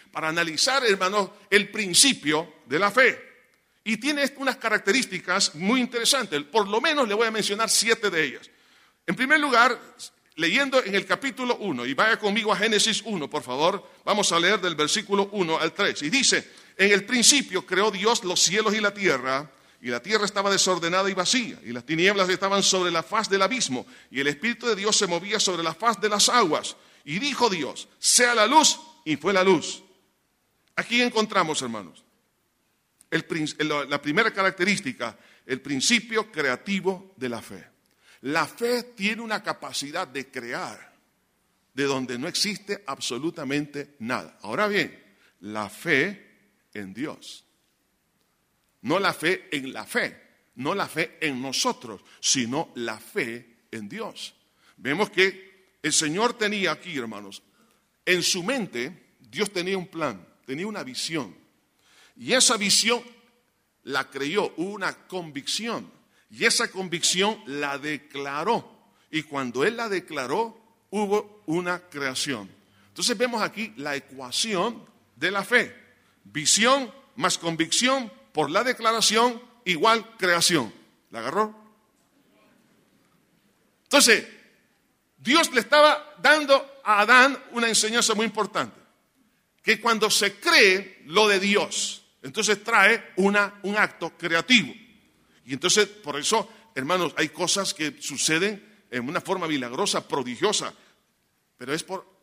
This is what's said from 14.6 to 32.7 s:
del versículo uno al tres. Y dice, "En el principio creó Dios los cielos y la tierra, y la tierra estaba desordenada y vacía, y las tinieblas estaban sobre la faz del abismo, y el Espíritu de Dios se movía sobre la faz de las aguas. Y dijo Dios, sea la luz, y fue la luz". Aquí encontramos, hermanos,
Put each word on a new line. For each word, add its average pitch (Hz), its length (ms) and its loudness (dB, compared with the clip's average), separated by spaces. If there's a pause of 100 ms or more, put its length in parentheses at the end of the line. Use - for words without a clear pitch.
del 175 140 -2
versículo 196 580 0
uno 165 260 0
al 160 140 0
tres. 165 300 -2
Y 147 80 -4
dice, 196 400 2 (260)
"En 202 160 4
el 196 120 4
principio 233 600 2
creó 196 260 2
Dios 208 320 0
los 180 180 -2
cielos 196 340 2
y 220 60 -2
la 202 120 0
tierra, 143 580 0 (300)
y 120 80 -10
la 120 140 -4
tierra 208 240 0
estaba 202 240 -2
desordenada 185 600 2
y 196 40 -4
vacía, 185 500 -2
y 110 80 -10
las 120 140 -12
tinieblas 180 420 2
estaban 196 340 0
sobre 185 280 2
la 165 120 0
faz 208 280 -4
del 196 100 2
abismo, 190 460 -2 (240)
y 127 100 -4
el 139 60 -2
Espíritu 214 400 -4
de 220 100 0
Dios 196 180 0
se 202 120 2
movía 190 340 -2
sobre 170 220 -2
la 160 120 -2
faz 220 240 -4
de 202 120 -2
las 208 180 2
aguas. 185 480 2 (260)
Y 160 160 -6
dijo 240 300 0
Dios, 139 400 -6 (100)
sea 240 360 2
la 214 120 4
luz, 294 320 4 (280)
y 156 100 0
fue 190 160 -2
la 185 100 4
luz". 185 400 2 (920)
Aquí 220 240 0
encontramos, 214 600 2
hermanos, 107 420 -10 (1080)